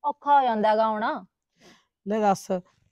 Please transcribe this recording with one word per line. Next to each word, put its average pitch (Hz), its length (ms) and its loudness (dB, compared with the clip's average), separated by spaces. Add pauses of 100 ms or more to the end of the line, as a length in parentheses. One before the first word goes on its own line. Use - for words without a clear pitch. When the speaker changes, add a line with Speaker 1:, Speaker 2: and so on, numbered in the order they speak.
Speaker 1:
ਔਖਾ 285 340 0
ਹੋ 269 60 4
ਜਾਂਦਾ 214 260 0
ਹੈਗਾ 220 140 2
ਆਉਣਾ। 220 420 -4 (800)
Speaker 2:
ਲੈ 214 140 -2
ਦੱਸ, 202 280 0 (440)